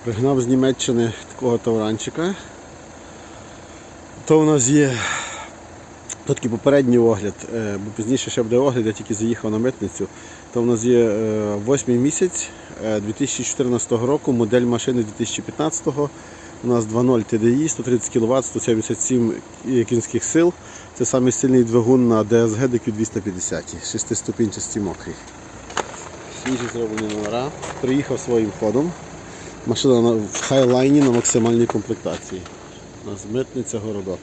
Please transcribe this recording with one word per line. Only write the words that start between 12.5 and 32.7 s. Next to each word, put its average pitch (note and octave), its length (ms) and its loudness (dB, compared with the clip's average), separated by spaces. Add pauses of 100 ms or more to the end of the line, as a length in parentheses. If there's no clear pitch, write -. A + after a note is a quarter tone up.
е, G#2+ 140 0
дві G#2 140 -6
тисячі C3 300 -4
чотирнадцятого A#2+ 640 0
року, D3 240 0
модель A#2 300 2
машини A#2+ 420 0
дві G#2+ 140 -6
тисячі - 240 -4
п'ятнадцятого. D3 680 -4 (540)
У A#2+ 40 -2
нас A#2+ 180 2
два A2 180 0
нуль B2 180 4
Т A2 160 -2
Д A2+ 140 4
І, D3+ 180 2
сто - 140 -6
тридцять B2 260 0
кіловат, B2 360 2
сто - 140 -6
сімдесят A2 420 0
сім A#2+ 320 2 (560)
кінських A#2 340 0
сил. E3+ 300 2 (440)
Це B2 80 0
самий B2+ 260 2
сильний B2+ 320 4
двигун A#2+ 440 4
на A2 160 4
Д A#2 240 4
С A2 60 0
Г B2+ 140 0
Д A#2+ 100 0
Q A2+ 140 -2
двісті A2 280 -2
п'ятдесят, F#2 720 -8
шестиступінчасті - 880 -4
мокрий. F2+ 360 -6 (1300)
Свіжі B2+ 200 -4 (100)
зроблені A2 420 -4
номера. A2 340 -4 (320)
Приїхав C3+ 380 0
своїм A2+ 400 2
ходом. B2+ 320 0 (760)
Машина A#2+ 340 4
на, A#2 100 6
в G#2+ 300 -2
хайлайні C3+ 600 4
на C3+ 100 4
максимальній A#2 540 4
комплектації. F#2+ 760 -6 (640)